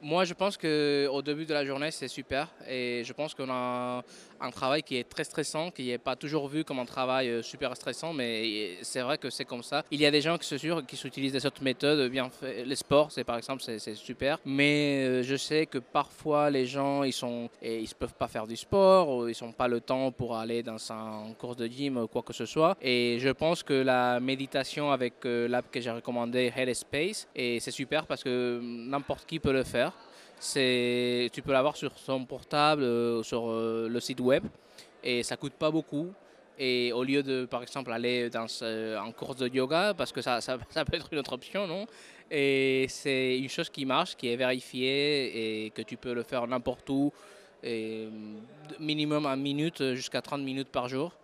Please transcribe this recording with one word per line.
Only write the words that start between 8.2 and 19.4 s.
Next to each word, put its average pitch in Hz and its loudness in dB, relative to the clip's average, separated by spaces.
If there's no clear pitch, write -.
c'est 127 -6
vrai 135 -2
que 135 -6
c'est - -8
comme 120 -8
ça. 147 -2
Il 147 2
y 147 8
a - 10
des 147 6
gens 165 2
qui, - -8
c'est 147 -4
sûr, 156 -2
qui - -14
s'utilisent 135 -4
des 135 0
autres 139 -2
méthodes, 139 2
bien 127 -2
fait. 123 -8
Les 131 -4
sports, 147 4
c'est, 127 -4
par 117 -2
exemple, 131 -6
c'est, 113 -6
c'est 107 -8
super. 131 -2
Mais, 143 4
euh, 127 2
je 131 0
sais 151 2
que - -4
parfois, 147 0
les 131 2
gens, 139 0
ils 131 0
sont, 120 -6
et 113 -4
ils 110 -6
peuvent - -8
pas 123 -2
faire 110 -6
du 113 -8
sport, 190 6
ou 120 0
ils 117 -2